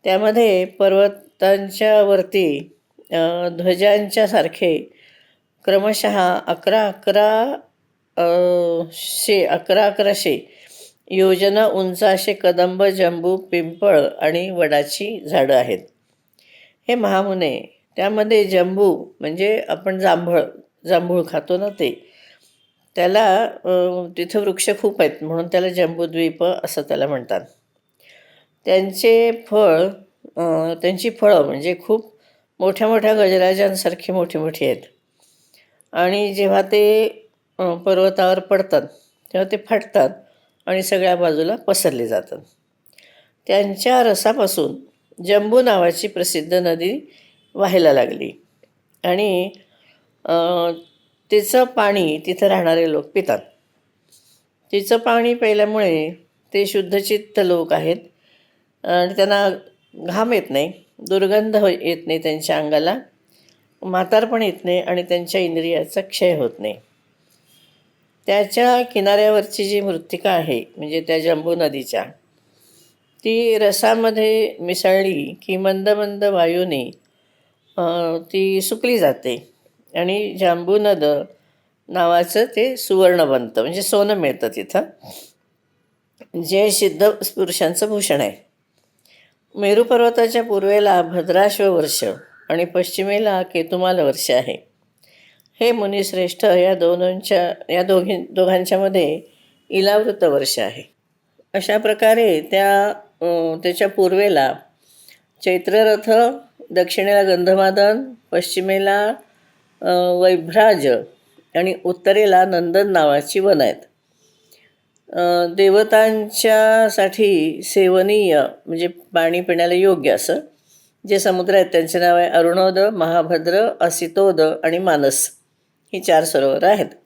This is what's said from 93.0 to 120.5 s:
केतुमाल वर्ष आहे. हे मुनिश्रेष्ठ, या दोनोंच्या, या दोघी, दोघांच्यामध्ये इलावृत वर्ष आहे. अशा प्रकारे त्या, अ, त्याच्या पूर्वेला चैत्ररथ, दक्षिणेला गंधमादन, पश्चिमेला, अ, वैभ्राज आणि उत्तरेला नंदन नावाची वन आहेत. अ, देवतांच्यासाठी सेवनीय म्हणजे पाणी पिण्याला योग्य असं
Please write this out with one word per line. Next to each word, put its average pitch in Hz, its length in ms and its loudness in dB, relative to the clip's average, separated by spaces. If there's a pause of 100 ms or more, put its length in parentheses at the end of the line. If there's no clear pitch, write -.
केतुमाल 185 560 -2
वर्ष 139 320 0
आहे. 123 260 0 (1040)
हे 233 120 2
मुनिश्रेष्ठ, 196 720 -4
या 185 300 4
दोनोंच्या, 175 1000 -2
या 180 100 0
दोघी, 190 340 0
दोघांच्यामध्ये 185 1040 0 (500)
इलावृत 202 540 0
वर्ष 139 340 0
आहे. 101 240 -6 (720)
अशा 208 240 0
प्रकारे 220 600 2
त्या, 196 540 2 (260)
अ, 165 420 -2
त्याच्या 180 260 0
पूर्वेला 185 640 2 (920)
चैत्ररथ, 208 640 2 (600)
दक्षिणेला 196 520 0
गंधमादन, 196 920 2 (180)
पश्चिमेला, 196 840 -2 (680)
अ, 180 100 0
वैभ्राज 180 960 2 (640)
आणि 180 200 -2 (100)
उत्तरेला 190 600 4
नंदन 190 480 0
नावाची 147 480 2
वन 190 200 4
आहेत. 117 160 0 (1400)
अ, 175 420 0
देवतांच्यासाठी 214 2000 2
सेवनीय 185 800 2 (240)
म्हणजे 165 200 -4
पाणी 170 540 -2
पिण्याला 175 340 0
योग्य 180 360 2
असं - 280 0 (680)